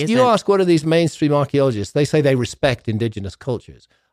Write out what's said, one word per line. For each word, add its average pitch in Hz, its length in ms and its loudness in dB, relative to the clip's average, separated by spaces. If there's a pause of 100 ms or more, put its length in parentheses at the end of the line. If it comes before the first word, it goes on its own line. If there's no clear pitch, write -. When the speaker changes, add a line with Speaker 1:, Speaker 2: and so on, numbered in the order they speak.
Speaker 1:
you 226 80 0
Speaker 2:
isn't. 254 100 4
Speaker 1:
ask 220 220 0
one 196 120 2
of 185 60 2
these 165 180 2
mainstream 160 480 0
archaeologists, 135 600 -2
they 147 120 0
say 156 160 0
they 135 160 2
respect 123 520 -4
indigenous 107 480 -4
cultures. 95 520 -10 (240)